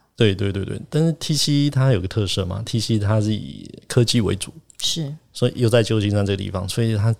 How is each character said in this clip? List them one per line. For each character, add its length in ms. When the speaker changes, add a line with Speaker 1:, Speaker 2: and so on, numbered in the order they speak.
Speaker 1:
对， 200
对， 180
对， 140
对， 120
但 120
是 120
T 200
C 360
它 220
有 60
个 80
特 200
色 180
嘛 220
，T 120
C 200
它 240
是 100
以 340
科 160
技 160
为 160
主。 160
Speaker 2:
是。 280
Speaker 1:
所 160
以 80
又 100
在 160
旧 160
金 120
山 160
这 80
个 20
地 140
方， 180
所 160
以 100
它 260